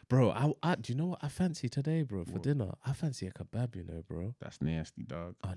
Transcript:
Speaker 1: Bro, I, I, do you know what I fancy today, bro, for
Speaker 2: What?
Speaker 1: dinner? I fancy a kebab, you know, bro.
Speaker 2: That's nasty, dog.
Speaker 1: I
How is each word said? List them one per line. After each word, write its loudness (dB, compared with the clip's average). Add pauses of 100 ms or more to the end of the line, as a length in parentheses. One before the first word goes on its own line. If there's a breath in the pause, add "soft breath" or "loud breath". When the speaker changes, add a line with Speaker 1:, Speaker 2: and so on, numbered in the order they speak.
Speaker 1:
Bro, 8
I, 2 (100)
I, 4
do -4
you 0
know 0
what -4
I -2
fancy 0
today, 2
bro, -2
for -8
Speaker 2:
What? -2
Speaker 1:
dinner? 2 (140)
I 0
fancy -2
a -6
kebab, -4
you -8
know, -8
bro. -4
Speaker 2:
That's -8
nasty, -2
dog. -8
Speaker 1:
I -4